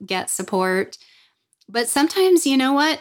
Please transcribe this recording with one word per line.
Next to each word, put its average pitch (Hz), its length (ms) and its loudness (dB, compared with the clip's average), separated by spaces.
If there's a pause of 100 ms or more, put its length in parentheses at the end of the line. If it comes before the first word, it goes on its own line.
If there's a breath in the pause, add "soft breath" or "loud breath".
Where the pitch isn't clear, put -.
get 185 260 -6
support. 185 680 -2 (680 soft breath)
But 233 200 -4
sometimes, 349 580 2
you 269 100 2
know 262 160 2
what? 294 280 0